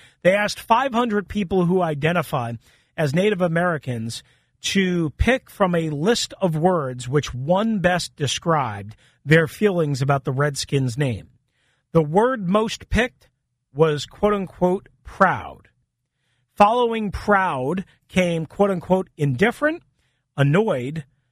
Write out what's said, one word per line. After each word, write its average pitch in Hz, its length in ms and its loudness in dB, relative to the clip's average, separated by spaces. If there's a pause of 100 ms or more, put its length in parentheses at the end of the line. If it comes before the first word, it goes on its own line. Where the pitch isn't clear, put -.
(220)
They 185 140 4
asked 208 240 -2
five 247 340 0
hundred 214 340 0
people 190 380 0
who 180 160 2
identify 151 720 -2 (420)
as 147 200 -2
Native 190 260 2
Americans 160 840 -2 (380)
to 180 560 0
pick - 320 0
from 180 260 0
a 165 140 -2
list 156 500 -2
of 170 160 0
words 139 540 -2
which 143 240 0
one 185 460 -2
best 175 360 0
described 120 800 -2 (300)
their 160 220 4
feelings 165 540 0
about 139 220 0
the 147 80 -4
Redskins 135 680 -2
name. 120 320 -4 (600)
The 170 100 4
word 202 460 0
most 214 420 -2
picked - 400 -2 (440)
was, 147 320 2
quote - 280 0
unquote, 185 560 -2 (140)
proud. 110 680 0 (840)
Following 226 560 2
proud 180 720 -2 (240)
came, 170 380 -2
quote 202 260 0
unquote, 185 460 -2
indifferent, 214 680 0 (540)
annoyed, 147 680 0 (260)